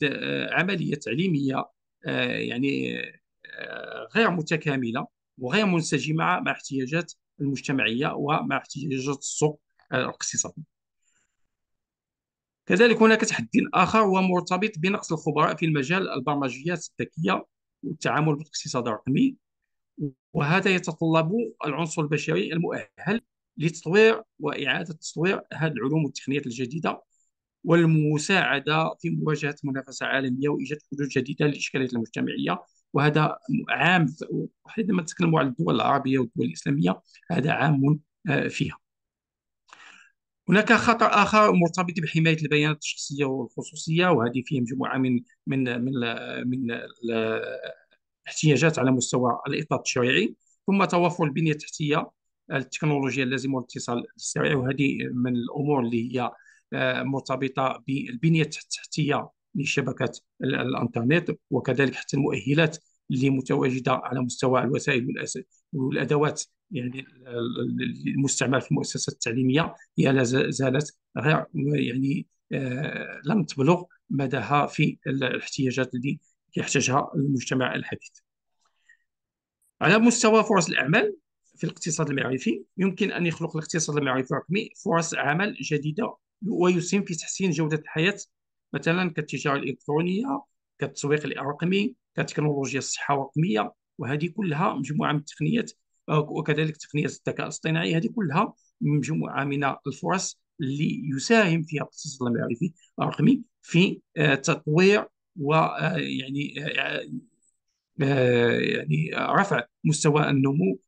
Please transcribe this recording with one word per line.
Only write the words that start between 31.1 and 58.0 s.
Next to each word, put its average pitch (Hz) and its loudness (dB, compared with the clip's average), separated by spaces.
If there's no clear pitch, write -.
للإشكالات 135 -2
المجتمعية. 131 -4
وهذا 151 4
عام، 147 4
حينما 185 -2
نتكلم 165 2
على 143 4
الدول 156 0
العربية 131 2
والدول 123 -2
الإسلامية، - 0
هذا 131 0
عام، 143 2
آه، 139 2
فيها. - -4
هناك 214 6
خطر 226 4
آخر 208 6
مرتبط 175 2
بحماية 160 2
البيانات 151 2
الشخصية - -6
والخصوصية، 151 -2
وهذه 123 2
فيه 135 -2
مجموعة 127 -4
من، 127 2
من، 123 0
من، 131 -2
من 127 -2
الاحتياجات 151 2
على 131 2
مستوى 123 0
الإطار 139 -4
التشريعي. 135 0
ثم 196 2
توفر 175 2
البنية 156 2
التحتية 151 -2
التكنولوجيا 139 0
اللازمة 131 -2
للاتصال 120 -6
السريع، 147 0
وهذه 135 0
من 123 0
الأمور 139 0
اللي 120 -2
هي، 123 -2
آه، 127 0
مرتبطة 131 -2
بالبنية 139 2